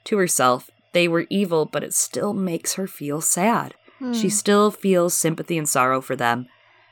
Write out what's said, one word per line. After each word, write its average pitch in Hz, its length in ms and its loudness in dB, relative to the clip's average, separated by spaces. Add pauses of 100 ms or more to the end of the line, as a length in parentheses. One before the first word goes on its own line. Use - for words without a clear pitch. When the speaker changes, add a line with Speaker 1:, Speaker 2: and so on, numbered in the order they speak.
Speaker 1:
to 214 120 0
herself, 131 520 2 (240)
"They 175 140 4
were 170 220 0
evil, 170 360 0
but 151 180 -4
it - 120 -8
still - 380 -2
makes 180 420 -4
her 190 120 -4
feel 147 340 -6
sad. 180 520 0 (400)
She 226 100 -2
Speaker 2:
Hmm. 185 60 0
Speaker 1:
still 208 420 4
feels 180 420 2
sympathy 160 440 -2
and 151 100 -2
sorrow 131 340 2
for 131 140 -6
them." 123 320 0 (440)